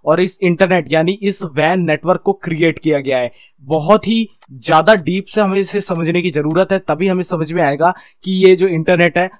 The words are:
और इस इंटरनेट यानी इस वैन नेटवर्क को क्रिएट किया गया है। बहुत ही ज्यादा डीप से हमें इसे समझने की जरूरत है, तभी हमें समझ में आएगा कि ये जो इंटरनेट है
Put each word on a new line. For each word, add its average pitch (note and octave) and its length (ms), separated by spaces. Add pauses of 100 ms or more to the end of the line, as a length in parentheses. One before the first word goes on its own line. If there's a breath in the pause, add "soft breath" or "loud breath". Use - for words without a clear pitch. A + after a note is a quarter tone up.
और E3 160
इस F#3 220
इंटरनेट F3 500
यानी E3 200
इस G3 300
वैन D#3+ 380
नेटवर्क E3 400
को G3 120
क्रिएट E3 460
किया D3 220
गया C3 180
है। A#2+ 140 (280 soft breath)
बहुत D#3+ 480
ही A3+ 200 (240)
ज्यादा D#3+ 420
डीप F3+ 300
से - 160
हमें G3 200
इसे G3+ 200
समझने E3+ 420
की F3+ 80
जरूरत D#3 420
है, F#3+ 60
तभी E3 300
हमें F#3 140
समझ D#3+ 300
में F3 100
आएगा D3+ 320 (300 loud breath)
कि F#3+ 220
ये F#3 100
जो F#3 100
इंटरनेट E3+ 520
है F#3+ 220